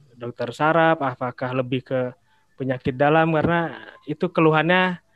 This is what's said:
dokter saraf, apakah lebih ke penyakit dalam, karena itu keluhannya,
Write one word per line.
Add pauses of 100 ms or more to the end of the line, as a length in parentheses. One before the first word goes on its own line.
(120)
dokter
saraf,
apakah
lebih
ke (560)
penyakit
dalam,
karena (320)
itu
keluhannya, (180)